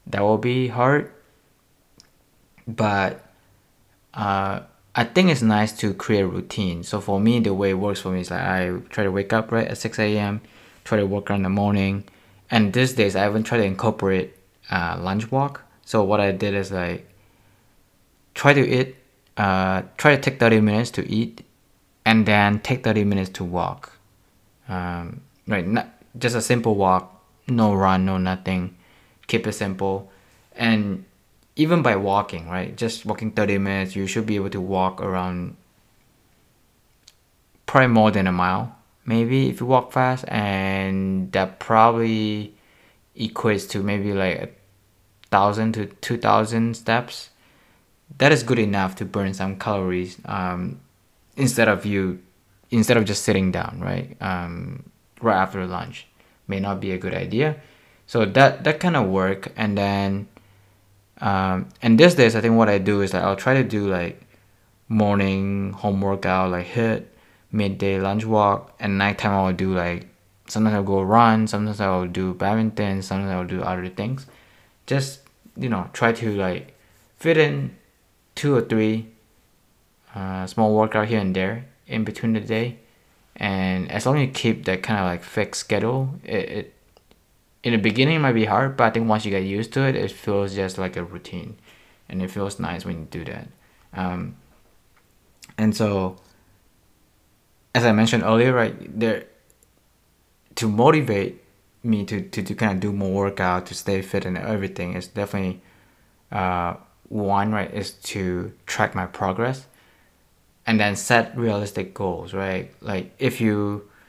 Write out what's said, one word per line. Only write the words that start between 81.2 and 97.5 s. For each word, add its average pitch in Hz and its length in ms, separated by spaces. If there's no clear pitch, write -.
there 104 320
in 113 180
between 110 280
the 110 80
day. 113 380
And 95 540
as 107 160
long 139 100
as 139 100
you 135 60
keep - 320
that 92 180
kind 107 180
of, 92 60
like, 87 160
fixed - 380
schedule, 127 540
it, - 240
it, - 260
in 120 80
the 113 60
beginning 123 380
it 156 40
might 135 120
be 113 120
hard, 127 320
but 123 80
I 113 60
think 113 180
once 107 160
you 101 80
get 95 100
used 101 300
to 135 100
it, 135 140
it 98 160
feels 101 420
just 95 240
like 92 180
a 90 60
routine. 90 560
And 92 140
it 92 80
feels 101 300
nice 87 240
when 87 160
you 78 100
do 85 140
that. - 240
Um, 92 440
and 110 180
so, 95 400